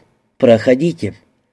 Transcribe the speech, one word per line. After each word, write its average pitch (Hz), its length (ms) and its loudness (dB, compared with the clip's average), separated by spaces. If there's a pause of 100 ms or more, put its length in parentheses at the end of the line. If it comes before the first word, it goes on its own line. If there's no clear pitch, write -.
(380)
«Проходите». 127 760 0 (380)